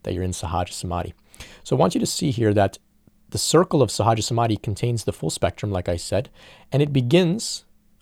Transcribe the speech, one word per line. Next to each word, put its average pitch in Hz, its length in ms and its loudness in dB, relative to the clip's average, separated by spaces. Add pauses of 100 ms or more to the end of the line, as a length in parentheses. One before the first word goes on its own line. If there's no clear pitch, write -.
that 95 100 -4
you're 90 120 -2
in 90 80 -2
Sahaja 87 400 -4
Samadhi. 87 420 -6 (480)
So - 140 -2
I - 20 2
want 175 160 2
you - 60 0
to 233 60 -2
see - 260 -2
here 110 200 2
that 98 260 2 (520)
the - 80 -4
circle 165 420 4
of 120 100 2
Sahaja 110 320 2
Samadhi 117 340 0
contains 117 480 -4
the - 80 -4
full - 180 -4
spectrum, - 400 -2
like 90 180 -4
I 90 80 0
said, - 340 -4 (420)
and 135 100 4
it 147 100 -2
begins 160 720 2 (380)